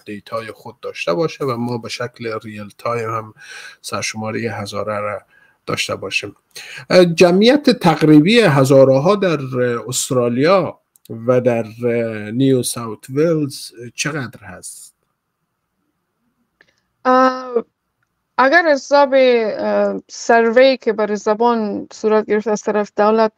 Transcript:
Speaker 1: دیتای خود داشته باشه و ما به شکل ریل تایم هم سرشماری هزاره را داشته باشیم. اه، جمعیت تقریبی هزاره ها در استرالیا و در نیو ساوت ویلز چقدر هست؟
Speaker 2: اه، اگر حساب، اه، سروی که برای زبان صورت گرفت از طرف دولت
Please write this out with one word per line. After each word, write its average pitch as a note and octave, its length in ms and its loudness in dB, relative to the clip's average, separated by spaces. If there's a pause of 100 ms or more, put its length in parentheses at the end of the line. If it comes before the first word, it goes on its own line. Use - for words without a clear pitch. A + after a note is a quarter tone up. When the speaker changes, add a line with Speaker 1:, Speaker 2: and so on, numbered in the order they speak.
Speaker 1:
دیتای G#2+ 460 -12
خود - 280 -20
داشته - 340 -6
باشه D#3+ 300 -4
و B2+ 120 -4
ما A#2+ 220 -6
به A2+ 100 -12
شکل A2+ 560 -10
ریل G#2 240 -14 (100)
تایم A#2 320 -6
هم A2 240 -10 (460)
سرشماری A2 680 -8
هزاره G#2 540 -8
را G#2 220 -8 (440)
داشته - 300 -6
باشیم. G2+ 400 -10 (540)
اه، F3+ 140 6
جمعیت F#3+ 640 4
تقریبی D#3+ 720 4
هزاره C3+ 580 6
ها F3+ 180 2
در F3+ 240 -2 (460)
استرالیا C3 920 0 (480)
و B2+ 140 2
در A#2 260 0 (640)
نیو C3 300 2
ساوت A#2 480 -10
ویلز D3+ 640 -2 (220)
چقدر C#3+ 460 -8
هست؟ F#2+ 540 -20 (2000)
Speaker 2:
اه، B3+ 600 0 (760)
اگر C#4+ 240 4 (100)
حساب، C#4 420 2
اه، G#3 920 0
سروی A#3 680 4
که A3+ 160 -4
برای G#3 240 -2
زبان G#3+ 760 -2
صورت G#3+ 340 0
گرفت G#3+ 220 -2
از G#3+ 140 -2
طرف G#3 340 -4
دولت A3 420 2